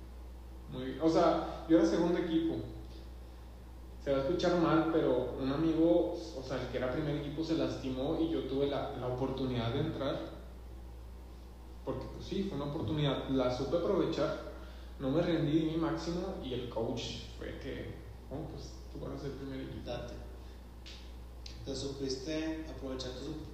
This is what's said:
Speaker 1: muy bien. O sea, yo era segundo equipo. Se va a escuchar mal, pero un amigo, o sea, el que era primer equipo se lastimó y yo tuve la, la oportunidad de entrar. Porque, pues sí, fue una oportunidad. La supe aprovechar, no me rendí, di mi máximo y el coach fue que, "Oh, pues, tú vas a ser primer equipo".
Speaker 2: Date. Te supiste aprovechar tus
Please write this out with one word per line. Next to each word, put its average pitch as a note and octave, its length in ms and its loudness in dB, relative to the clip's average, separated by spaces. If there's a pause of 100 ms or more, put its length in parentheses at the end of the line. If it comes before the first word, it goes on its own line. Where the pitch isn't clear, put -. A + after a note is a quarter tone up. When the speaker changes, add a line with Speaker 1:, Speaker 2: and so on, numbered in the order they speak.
(720)
Speaker 1:
muy C3 140 -6
bien. C3 160 -4
O E3 80 8
sea, E3 600 6
yo E3 80 12
era - 80 10
segundo F3 340 6
equipo. E3 360 4 (1500)
Se C#3 80 2
va C3+ 60 6
a C3+ 40 2
escuchar F3 400 4
mal, D#3+ 320 6
pero C3+ 480 4
un C3+ 100 2
amigo, D#3+ 640 6
o - 300 -6
sea, C3 180 -4
el B2 60 -4
que A#2+ 100 -2
era - 160 0
primer D3 240 0
equipo D3 260 -4
se D#3+ 120 0
lastimó C3 680 0
y D#3+ 80 4
yo C3+ 140 0
tuve C#3 240 2
la, C3+ 300 -2
la B2 100 -2
oportunidad B2 680 0
de C#3+ 60 2
entrar. D3+ 400 0 (1600)
Porque, - 300 -4
pues - 120 -8
sí, F#3+ 180 0
fue C#3+ 140 -2
una C#3+ 140 -2
oportunidad. D3 580 2
La B2+ 260 4
supe C#3 220 2
aprovechar, E3 760 2 (460)
no C3+ 120 0
me D#3+ 100 4
rendí, D#3 380 4
di D#3+ 120 4
mi D#3+ 60 0
máximo E3+ 680 0
y B2+ 100 -4
el - 160 -4
coach A#2 320 -2 (360)
fue - 220 -8
que, - 340 -6 (380)
"Oh, D#3+ 200 -6
pues, - 220 -10 (200)
tú - 100 -8
vas C#3 160 -6
a - 40 -8
ser C#3 100 -4
primer C3+ 280 -6
equipo". C3 280 -6
Speaker 2:
Date. A#2+ 240 -6 (1500)
Te C3+ 100 -4
supiste D3+ 960 -2
aprovechar C3 420 -6
tus C3 160 -8 (260)